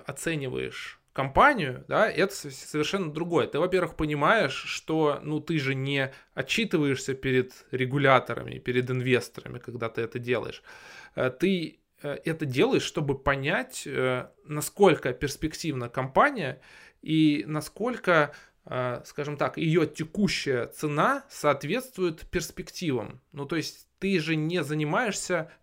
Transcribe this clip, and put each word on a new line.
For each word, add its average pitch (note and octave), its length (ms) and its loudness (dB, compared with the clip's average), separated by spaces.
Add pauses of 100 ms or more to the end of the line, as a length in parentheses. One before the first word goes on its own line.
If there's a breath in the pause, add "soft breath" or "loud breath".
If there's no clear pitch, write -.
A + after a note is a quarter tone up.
оцениваешь C#3 920 -6 (120)
компанию, C#3+ 760 2
да, E3+ 220 2
это G3 240 2
с-, D3 160 -10
совершенно D3+ 640 -4
другое. D#3+ 340 2
Ты, C#3 120 -4
во-первых, F3 380 0
понимаешь, D3+ 680 2
что, D#3 560 0
ну, D3+ 180 -4
ты D#3+ 180 0
же C3+ 160 0
не C3+ 380 0 (220 loud breath)
отчитываешься C#3+ 800 0
перед B2+ 380 0 (180)
регуляторами, B2+ 880 2
перед B2 320 0
инвесторами, B2 680 -2
когда A#2 300 -8
ты A2+ 140 -4
это A2+ 160 -6
делаешь. A#2+ 440 -4 (540 loud breath)
Э, B2+ 140 0
ты, F3 500 -2 (220)
э, C#3+ 220 -6
это D#3+ 220 -2
делаешь, D#3+ 380 2
чтобы C#3 340 -2
понять, D3 680 -2
э, B2+ 420 0 (160)
насколько D3+ 680 2
перспективна C3+ 760 -4
компания E3+ 720 2 (420 loud breath)
и D#3 440 4
насколько, D#3 840 0 (320 loud breath)
э, B2 400 -4
скажем D3 320 -8
так, C#3+ 220 -2
ее D#3+ 280 2
текущая D3+ 800 -2
цена F3 640 -2
соответствует E3 1000 -2
перспективам. C#3 920 -4 (120)
Ну, C#3+ 140 -10
то E3+ 100 -4
есть - 320 -8 (100)
ты F#3+ 220 2
же D#3 160 0
не D#3+ 260 0
занимаешься D#3+ 880 -2 (120 loud breath)